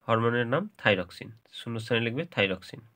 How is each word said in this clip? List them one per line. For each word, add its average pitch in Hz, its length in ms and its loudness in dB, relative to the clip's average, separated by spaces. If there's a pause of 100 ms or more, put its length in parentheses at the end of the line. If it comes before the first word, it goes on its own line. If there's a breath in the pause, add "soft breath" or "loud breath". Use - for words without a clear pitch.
হরমোনের 117 440 4
নাম 160 100 0 (180)
থাইরক্সিন, 98 480 2 (300)
শূন্যস্থানে 113 480 -2
লিখবে 127 180 -4 (100)
থাইরক্সিন। 95 460 -2 (160)